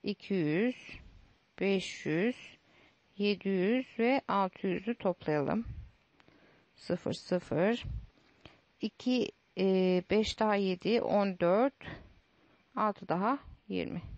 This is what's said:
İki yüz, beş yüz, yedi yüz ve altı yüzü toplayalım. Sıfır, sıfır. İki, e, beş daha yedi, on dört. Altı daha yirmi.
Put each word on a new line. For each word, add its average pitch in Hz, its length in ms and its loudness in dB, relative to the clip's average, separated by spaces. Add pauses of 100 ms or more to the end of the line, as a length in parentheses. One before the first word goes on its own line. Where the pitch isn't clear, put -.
İki - 320 -4
yüz, 185 420 0 (840)
beş 196 460 -2
yüz, 175 300 0 (800)
yedi 202 320 0
yüz 202 380 2 (120)
ve 247 300 4
altı 196 380 0
yüzü 190 280 -2
toplayalım. 160 720 0 (1080)
Sıfır, - 380 -6
sıfır. 180 720 -2 (960)
İki, 254 520 -2 (260)
e, 185 520 4
beş 214 300 0
daha 214 140 4
yedi, 202 480 0
on 196 360 0
dört. 208 480 2 (880)
Altı 202 320 -2
daha 202 300 0 (300)
yirmi. 185 340 -4 (160)